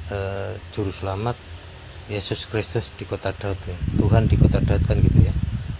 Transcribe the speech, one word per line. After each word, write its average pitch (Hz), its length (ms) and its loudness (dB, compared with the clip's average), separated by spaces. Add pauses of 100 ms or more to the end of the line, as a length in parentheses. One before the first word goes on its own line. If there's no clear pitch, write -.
eh, 98 420 -4 (180)
Juru 101 220 -4
Selamat 98 480 -4 (680)
Yesus 104 400 -2
Kristus - 480 -2
di - 140 -12
kota 98 240 -4
Daud 98 260 -6
ya, 90 200 -8 (180)
Tuhan 107 320 4
di - 80 4
kota 98 240 6
Daud 98 240 4
kan 107 160 2
gitu - 220 6
ya. - 100 6 (480)